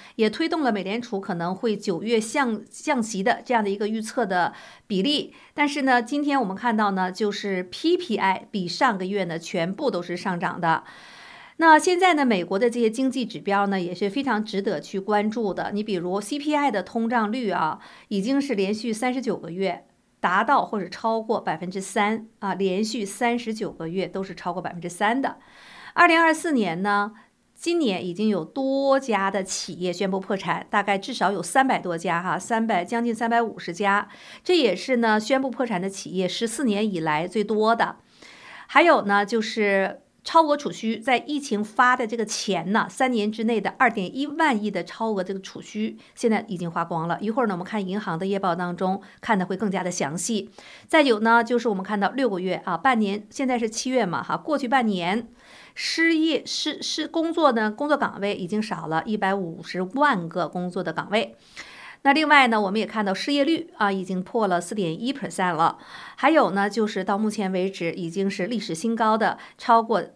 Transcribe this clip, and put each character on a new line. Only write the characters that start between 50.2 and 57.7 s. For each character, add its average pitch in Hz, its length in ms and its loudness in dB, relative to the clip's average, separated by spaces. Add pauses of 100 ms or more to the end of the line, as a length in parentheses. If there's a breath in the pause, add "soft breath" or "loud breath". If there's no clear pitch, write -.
再 320 160 6
有 233 200 4
呢， 226 200 6
就 240 160 2
是 240 120 0
我 208 40 2
们 190 80 -2
看 208 160 -2
到 196 120 2
六 254 200 0
个 185 120 -2
月 180 140 -2 (100)
啊， 180 100 0
半 247 240 4
年， 202 300 0
现 269 180 -4
在 254 100 2
是 226 120 -2
七 220 200 -6
月 247 160 2
嘛 151 160 -2
哈， - 140 -2
过 285 220 -2
去 277 100 -4
半 254 180 2
年 196 440 -2 (440 loud breath)
失 330 440 0
业， 311 280 2
失， - 360 -6
失， - 260 -6
工 330 240 -2
作 311 220 4
呢， 220 180 2